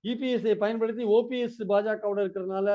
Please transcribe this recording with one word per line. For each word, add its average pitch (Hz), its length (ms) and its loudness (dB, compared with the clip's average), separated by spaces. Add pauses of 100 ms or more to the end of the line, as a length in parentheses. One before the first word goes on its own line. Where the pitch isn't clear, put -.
இ 233 140 -2
பி 262 120 -2
எஸ்ஸை 226 240 2
பயன்படுத்தி 226 500 -2
ஓ 226 220 4
பி 247 120 -4
எஸ் 233 240 -4
பாஜகவோட 208 560 0
இருக்கிறதுனால 190 560 -2